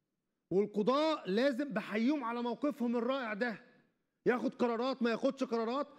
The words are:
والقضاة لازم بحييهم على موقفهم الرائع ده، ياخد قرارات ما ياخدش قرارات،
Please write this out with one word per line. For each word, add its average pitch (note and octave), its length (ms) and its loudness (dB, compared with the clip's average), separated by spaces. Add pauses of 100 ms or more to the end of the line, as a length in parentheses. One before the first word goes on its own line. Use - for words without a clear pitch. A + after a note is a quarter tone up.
(500)
والقضاة G#3 760 2
لازم B3+ 420 0
بحييهم A3+ 560 -2
على A#3 180 -4
موقفهم A#3+ 540 -2
الرائع B3 380 -2
ده، G#3+ 240 -2 (680)
ياخد A#3 280 2
قرارات A#3+ 480 0
ما A#3 80 4
ياخدش C4 340 0
قرارات، A#3+ 420 -2 (120)